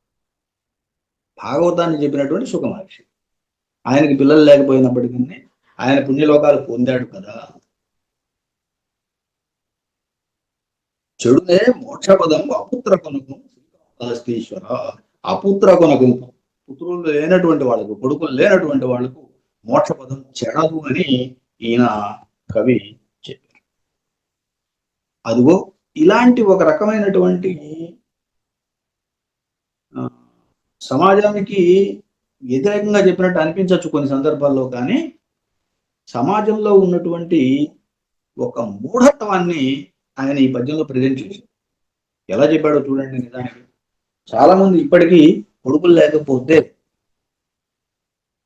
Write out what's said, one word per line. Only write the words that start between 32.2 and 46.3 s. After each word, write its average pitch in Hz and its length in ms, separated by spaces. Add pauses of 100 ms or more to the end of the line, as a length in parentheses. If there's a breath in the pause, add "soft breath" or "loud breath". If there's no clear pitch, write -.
వ్యతిరేకంగా 202 580
చెప్పినట్టు 180 380
అనిపించవచ్చు 170 520
కొన్ని 143 200
సందర్భాల్లో, 139 580
కానీ 175 440 (960)
సమాజంలో 208 640
ఉన్నటువంటి 170 960 (680)
ఒక 123 220
మూఢత్వాన్ని 170 1300 (260)
ఆయన 139 200
ఈ 131 140
పద్యంలో 143 320
ప్రజెంట్ 131 360
చేశారు. - 280 (840)
ఎలా 147 200
చెప్పాడో 151 280
చూడండి. 135 380
నిజానికి 123 420 (720)
చాలా 143 200
మంది 190 240
ఇప్పటికీ 170 640
కొడుకులు 160 520
లేకపోతే, 151 800 (1700)